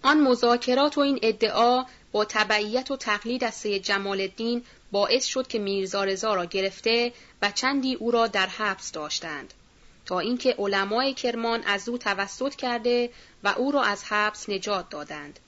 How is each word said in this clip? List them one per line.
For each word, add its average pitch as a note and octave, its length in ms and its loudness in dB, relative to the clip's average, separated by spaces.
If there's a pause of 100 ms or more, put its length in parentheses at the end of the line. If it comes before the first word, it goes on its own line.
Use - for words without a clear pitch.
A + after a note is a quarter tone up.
آن D4+ 180 6
مذاکرات B3 760 4
و - 20 2
این C#4 220 4
ادعا A3+ 600 4 (280)
با G#3 120 2
تبعیت G#3+ 640 0
و C4 60 -2
تقلید A#3 480 -2
از A3 100 -4
سید G3+ 280 -2
جمال G3 380 0
الدین A3+ 420 -2 (300)
باعث G3+ 320 2
شد C4 220 -2
که A#3 120 -4
میرزا G3 460 -2
رضا G3 300 0
را F3+ 100 0
گرفته A3+ 680 -2 (300)
و G3+ 80 0
چندی C4 440 0
او A3+ 160 -2
را A#3 160 4
در G3 200 0
حبس G3 460 -6
داشتند، D3+ 600 -8 (520)
تا F#3 120 -2
اینکه A#3+ 400 0
علمای G3+ 560 0
کرمان A#3 480 -2
از G3+ 260 -2
او A#3+ 100 -4
توسط G3+ 560 -4
کرده A#3+ 560 0 (340)
و G#3 40 2
او C4+ 240 0
را C#4 100 2
از G3+ 220 0
حبس G#3+ 440 -2
نجات G3 420 -4
دادند. D3 580 -12